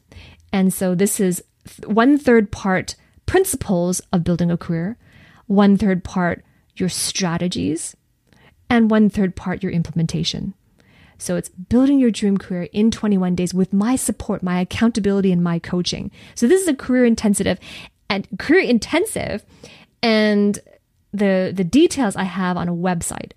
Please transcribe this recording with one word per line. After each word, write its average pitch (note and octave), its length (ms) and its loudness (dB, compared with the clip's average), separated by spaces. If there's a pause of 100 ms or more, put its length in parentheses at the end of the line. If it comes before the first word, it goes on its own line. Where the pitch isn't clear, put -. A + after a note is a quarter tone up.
(540)
And F#3+ 200 2
so F#3 220 -2
this G3 240 0
is F3+ 240 0 (220)
th-, - 200 -18
one A#3 320 4
third A#3 320 4
part - 460 -4 (300)
principles F#3 760 0 (140)
of F3 100 2
building F3 260 0
a E3+ 60 0
career, E3+ 420 -6 (500)
one G3+ 280 6
third F#3+ 300 0
part - 400 -4 (320)
your F#3 100 -2
strategies, F3 1080 -4 (760)
and A#3 200 4
one A3 200 4
third F#3+ 260 -2
part - 280 -8
your - 100 -4
implementation. E3 800 -4 (640)
So F3 180 -4
it's F3 100 -6
building C4 520 2
your B3 120 4
dream G3 260 0
career F3 360 -6
in A3 180 2
twenty-one F#3 440 0
days F3+ 180 -2
with F#3 180 0
my G#3+ 240 2
support, - 480 -6
my F3+ 160 -2
accountability, G3 720 0
and F3 100 2
my E3+ 160 0
coaching. - 540 -6 (240)
So A#3 120 0
this F#4 140 4
is F#4+ 60 -2
a D4 80 2
career B3+ 300 2
intensive G3+ 540 0 (500)
and G3+ 180 -4 (120)
career F4+ 220 4
intensive, B3 840 -2 (560)
and G#3 580 2 (540)
the, F#3+ 420 0
the F#3+ 80 0
details A#3+ 540 2
I F#3+ 60 -4
have F3+ 340 -4
on E3+ 100 -4
a F3 60 -2
website, F3 640 -4